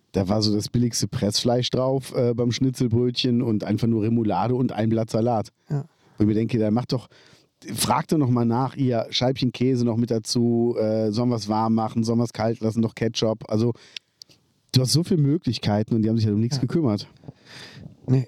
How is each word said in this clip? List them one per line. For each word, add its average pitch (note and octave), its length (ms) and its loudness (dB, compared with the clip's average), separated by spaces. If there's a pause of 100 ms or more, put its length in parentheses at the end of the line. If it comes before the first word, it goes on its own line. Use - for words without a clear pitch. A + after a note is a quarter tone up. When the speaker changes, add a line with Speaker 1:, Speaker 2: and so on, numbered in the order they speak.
(120)
Speaker 1:
Da F#2+ 160 0
war G#2+ 140 2
so G#2+ 100 0
das G#2 180 -2
billigste A#2+ 360 0
Pressfleisch A#2+ 640 -2
drauf, C3 460 -2
äh, A#2+ 180 2
beim A#2+ 160 0
Schnitzelbrötchen B2 920 0
und A2 200 0
einfach A2 240 0
nur A2+ 160 2
Remoulade A2 540 2
und B2 160 0
ein A2+ 160 0
Blatt A2+ 220 0
Salat. A2+ 400 0 (180)
Speaker 2:
Ja. C#3+ 160 -4 (320)
Speaker 1:
Wo - 60 -2
ich G#2 40 6
mir G#2+ 80 4
denke, A2+ 240 0
da G#2+ 140 2
macht A#2+ 200 0
doch, B2 140 -4 (680)
fragt B2+ 340 -2
doch E3+ 80 2
noch C3+ 120 2
mal A#2+ 160 2
nach, A#2+ 280 0
ihr B2 360 -2
Scheibchen B2+ 420 0
Käse B2+ 320 0
noch A2+ 140 0
mit A#2 120 0
dazu, A#2 680 0
äh, A2 320 0
sollen B2 160 0
wir's A2 200 -2
warm A2 280 2
machen, A2+ 260 -2
sollen A2+ 160 0
wir's A#2+ 140 0
kalt A2+ 260 -2
lassen, A2+ 220 -2
noch A2+ 160 -2
Ketchup. A2+ 520 -2
Also A2+ 240 0 (1000)
du B2+ 80 4
hast B2+ 100 0
so D3+ 140 2
viele F3 180 2
Möglichkeiten A#2 720 0
und A2 80 2
die G#2+ 60 0
haben A2+ 80 2
sich A2+ 100 2
halt G#2 80 2
um G#2 60 2
nichts A#2+ 160 0
Speaker 2:
Ja. B2+ 60 -4
Speaker 1:
gekümmert. B2+ 440 0 (1000)
Speaker 2:
Nee, C3 200 2